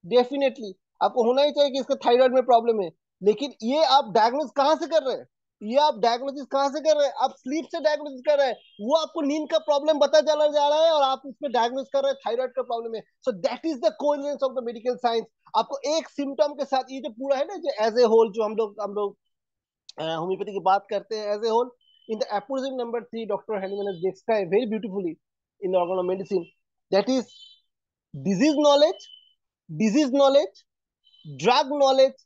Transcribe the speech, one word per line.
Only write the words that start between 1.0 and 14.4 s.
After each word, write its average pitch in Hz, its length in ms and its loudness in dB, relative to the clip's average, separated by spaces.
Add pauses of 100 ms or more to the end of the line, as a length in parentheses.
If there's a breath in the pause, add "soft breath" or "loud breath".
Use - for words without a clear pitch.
आपको 220 220 0
होना 254 180 2
ही 294 80 2
चाहिए 285 200 2
कि 262 100 -4
इसका 269 140 -2
थायराइड 247 380 4
में 254 100 4
problem 233 380 4
है, 170 100 -4 (320)
लेकिन 214 300 0 (100)
ये 285 220 2
आप 262 280 4
diagnose 240 440 2
कहाँ 285 200 4
से 320 100 -6
कर 311 160 0
रहे 247 140 -4
हैं? 123 100 -14 (360)
ये 220 140 -4
आप 294 220 2
डायग्नोसिस 247 480 -2
कहाँ 277 220 0
से 285 120 -6
कर 302 160 2
रहे 285 100 2
हैं? 247 80 -4
आप 269 160 0
sleep 277 340 -6
से 339 160 -8
डायग्नोसिस 294 400 -2
कर 294 180 2
रहे 277 80 4
हैं, 226 80 -2 (260)
वो 254 160 0
आपको 311 240 -4
नींद 285 300 -2
का 320 80 0
problem 302 400 0
बता 302 220 6
चला 302 260 0
जा 294 220 2
रहा 311 160 4
है 330 80 4
और 294 100 2
आप 262 240 0
उसमें 269 260 -8
डायग्नोज 247 400 -2
कर 269 100 -2
रहे 277 100 0
हैं 269 140 -6
Thyroid 247 240 -4
का 254 120 -6
problem 233 320 -8
है। 214 80 -10 (260)
So 226 100 -4
that 220 220 -6
is 320 160 -4
the 294 160 0 (120)
coherence 285 440 -2